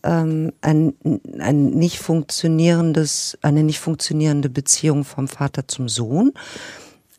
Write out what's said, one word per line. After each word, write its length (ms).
ähm, 560
ein, 340
ein 300
nicht 300
funktionierendes, 1400
eine 220
nicht 160
funktionierende 720
Beziehung 560
vom 240
Vater 400
zum 180
Sohn 460